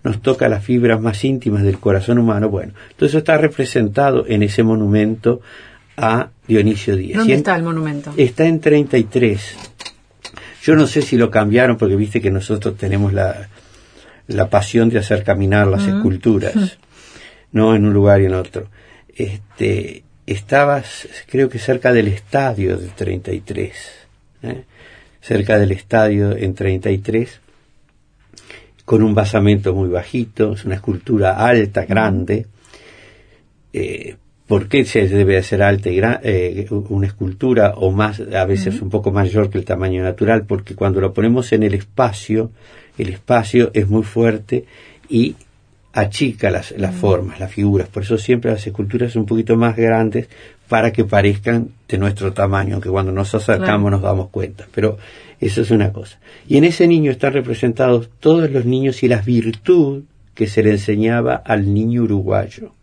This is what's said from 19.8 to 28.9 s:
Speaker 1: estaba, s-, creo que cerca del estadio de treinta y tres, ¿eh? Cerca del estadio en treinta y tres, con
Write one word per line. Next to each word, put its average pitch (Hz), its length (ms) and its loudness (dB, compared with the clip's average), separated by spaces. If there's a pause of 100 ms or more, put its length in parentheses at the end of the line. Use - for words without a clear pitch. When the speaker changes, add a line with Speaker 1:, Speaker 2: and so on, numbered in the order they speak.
Speaker 1:
estaba, 139 540 0
s-, - 300 -14 (180)
creo 131 200 0
que 117 120 -6
cerca 127 340 0
del 113 140 4
estadio 101 680 -2
de 90 100 -10
treinta 92 440 -8
y 92 100 -6
tres, - 500 -10 (500)
¿eh? 127 220 -10 (580)
Cerca 107 380 0
del 98 140 2
estadio 104 640 0
en 95 200 -4
treinta 95 340 -2
y 98 80 0
tres, 110 420 -4 (1400)
con 110 200 2